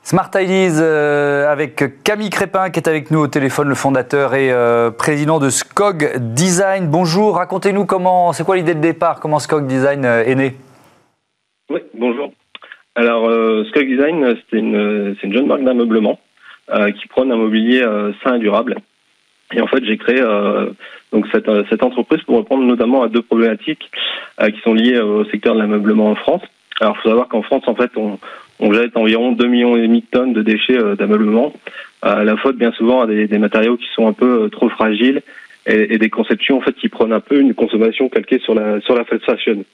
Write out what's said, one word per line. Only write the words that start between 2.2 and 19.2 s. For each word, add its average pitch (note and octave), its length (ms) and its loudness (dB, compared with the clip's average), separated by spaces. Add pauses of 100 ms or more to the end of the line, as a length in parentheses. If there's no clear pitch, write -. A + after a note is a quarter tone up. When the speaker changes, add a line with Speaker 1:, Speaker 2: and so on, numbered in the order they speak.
Speaker 1:
Crépin F#3+ 400 -2
qui E3 100 -4
est E3 80 -2
avec D#3 220 -2
nous D#3 100 2
au C#3+ 80 0
téléphone, C#3+ 400 -2
le C3+ 80 0
fondateur C3+ 580 0
et, C3+ 180 2
euh, A#2 380 2
président D3+ 480 0
de C#3 100 0
Skog D#3+ 720 -2
Design. F3 680 -2
Bonjour, F3 480 0
racontez-nous F#3+ 500 -2
comment, F3+ 460 0
c'est D#3+ 120 -6
quoi F#3+ 120 0
l'idée E3+ 180 0
de D3+ 60 -4
départ, D#3+ 400 0
comment D3+ 180 -2
Skog D3 280 -2
Design, C3 380 0
euh, A#2 200 2
est C3 100 0
né ? C3 220 -2 (1120)
Speaker 2:
Oui, D#3+ 100 -4 (180)
bonjour. B2 340 -4 (640)
Alors, A#2 320 2
euh, A2+ 420 2
Skog C#3+ 160 0
Design, C#3+ 380 0
euh, A#2+ 100 2 (160)
c'est A2 80 0
une, G#2 600 -2
c'est - 80 -8
une G2 60 -4
jeune C3+ 120 2
marque C#3+ 180 0
d'ameublement, A2+ 540 0 (560)
euh, G#2 160 2
qui - 160 -12
prône C3 240 0
un A#2 60 0
mobilier, A2 460 2
euh, G#2 300 -2 (120)
sain C3 100 0
et B2 60 0
durable. G#2 360 0 (800)